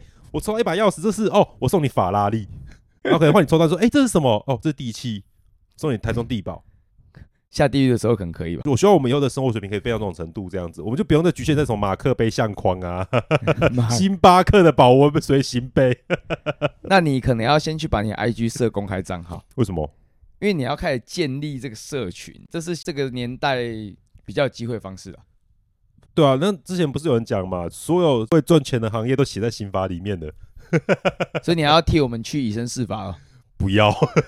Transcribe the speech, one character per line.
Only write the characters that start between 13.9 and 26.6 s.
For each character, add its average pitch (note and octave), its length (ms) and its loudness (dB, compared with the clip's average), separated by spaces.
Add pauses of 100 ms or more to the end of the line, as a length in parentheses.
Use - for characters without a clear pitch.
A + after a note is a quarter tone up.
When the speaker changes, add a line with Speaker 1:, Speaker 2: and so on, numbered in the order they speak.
Speaker 1:
巴 F3+ 240 8
克 G3+ 180 4
的 E3 120 8
保 B2 200 8
温 C#3+ 300 4
随 C#3 180 2
行 B2 280 -4
杯。 B2+ 280 2 (460)
<laughs> - 400 -6
Speaker 2:
那 F#3+ 180 4
你 C#3+ 200 0
可 B2 140 2
能 A2+ 120 -2
要 C#3+ 100 4
先 D#3 220 -4
去 D#3 80 -6
把 A2 160 -2
你 G#2 60 -2
的 G#2 80 -6
I A2+ 160 -2
G A2+ 160 -4
设 A#2 200 -2
公 G2+ 160 -6
开 F#2+ 160 -6
账 F2+ 220 -8
号。 E2+ 220 -14 (100)
Speaker 1:
为 C3 100 0
什 G2 80 -6
么？ D#2 160 -4 (520)
Speaker 2:
因 G3 80 -2
为 G#3 40 2
你 D3 120 -2
要 B2+ 100 -4
开 D3+ 200 -4
始 A#2+ 120 -6
建 C#3+ 340 -6
立 D3 200 -10
这 B2+ 100 -10
个 A2 60 -16
社 A#2+ 340 -8
群， - 240 -16 (160)
这 E3+ 100 -8
是 E3+ 140 -8
这 E3 180 -10
个 C#3 180 -4
年 B2 240 -8
代 C3 280 -4 (600)
比 - 100 -14
较 C#3+ 80 0
有 C3+ 60 0
机 - 180 -12
会 A#2+ 80 -6
的 G#2+ 60 -8
方 F#2+ 160 -14
式 F#2 160 -18
啊。 - 100 -20 (920)
Speaker 1:
对 D#3+ 140 4
啊， C3+ 140 4
那 G3 120 0
之 F#3 240 -8